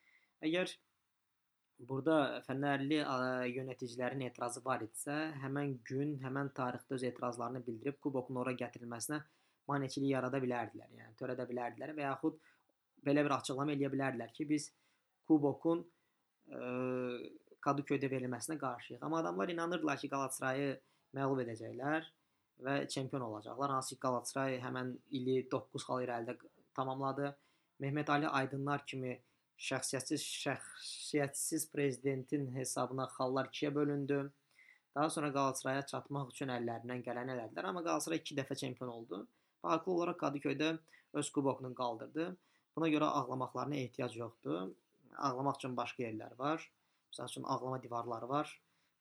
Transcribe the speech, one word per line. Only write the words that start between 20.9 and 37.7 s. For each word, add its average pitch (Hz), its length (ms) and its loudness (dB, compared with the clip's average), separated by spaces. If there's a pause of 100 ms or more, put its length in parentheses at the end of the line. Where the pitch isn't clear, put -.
məğlub 135 240 4
edəcəklər 117 640 -2 (600)
və 139 100 2 (180)
çempion 135 320 -2
olacaqlar. 117 480 -2
Hansı 131 220 0
ki, - 80 -16
Qalatasaray 131 580 0
həmən 127 300 -2 (260)
ili 127 220 4 (120)
doqquz - 360 -2
xal 127 180 0
irəlidə 117 320 -2 (400)
tamamladı. 135 540 0 (480)
Mehmet 143 340 0
Ali 147 140 6
Aydınlar 139 580 2
kimi 127 300 -4 (440)
şəxsiyyətsiz, 135 640 0 (200)
şəxsiyyətsiz - 1300 -2
prezidentin 135 840 0
hesabına 131 600 0
xallar 131 340 2
ikiyə 147 260 0
bölündü. 143 440 2 (760)
Daha 151 140 4
sonra 147 240 0
Qalatasaraya 135 560 2
çatmaq 131 460 -4
üçün 135 180 -2
əllərindən 120 540 -2
gələni 123 280 -2
elədilər. 165 360 -4